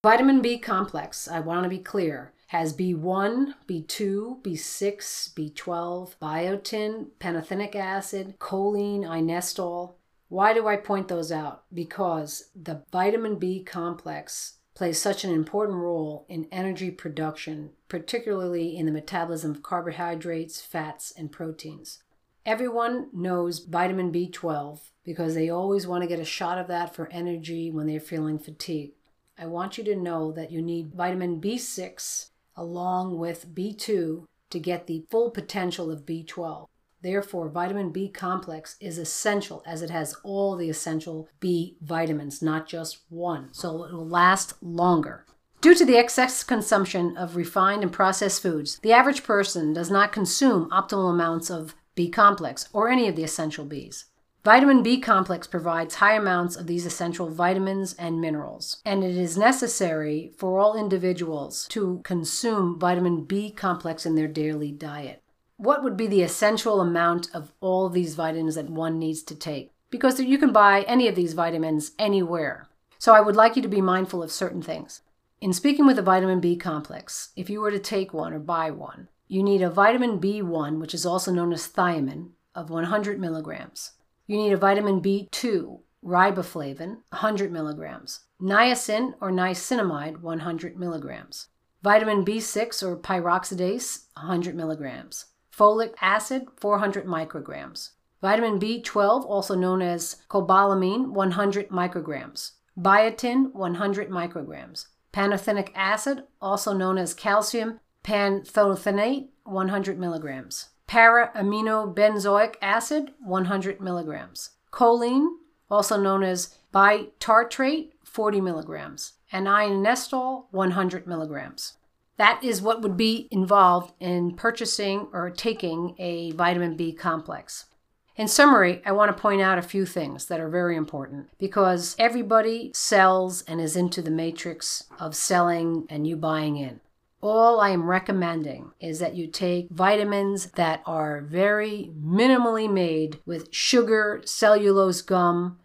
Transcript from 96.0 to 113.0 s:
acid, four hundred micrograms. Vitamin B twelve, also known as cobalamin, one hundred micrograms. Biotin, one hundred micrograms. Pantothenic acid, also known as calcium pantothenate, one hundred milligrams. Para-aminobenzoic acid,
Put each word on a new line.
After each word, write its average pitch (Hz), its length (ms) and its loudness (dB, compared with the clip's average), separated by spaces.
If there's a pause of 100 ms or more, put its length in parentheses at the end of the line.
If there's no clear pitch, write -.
acid, 214 460 0 (100)
four 208 220 0
hundred 196 260 -2
micrograms. 160 840 -8 (320)
Vitamin 214 360 2
B 220 220 -2
twelve, 226 460 2
also 202 280 -2
known 185 280 2
as 175 340 -4 (140)
cobalamin, 190 800 4
one 190 240 0
hundred 202 360 0
micrograms. 165 840 -6 (260)
Biotin, 226 720 4
one 180 220 -4
hundred 196 340 -2
micrograms. 160 800 -8 (260)
Pantothenic 196 640 0
acid, 214 480 -2 (180)
also 202 320 -2
known 185 240 2
as 180 160 -2
calcium 214 680 0 (220)
pantothenate, 202 1300 0 (160)
one 190 240 -2
hundred 190 300 -4
milligrams. 156 720 -8 (160)
Para-aminobenzoic 214 1800 4
acid, 226 500 -2 (100)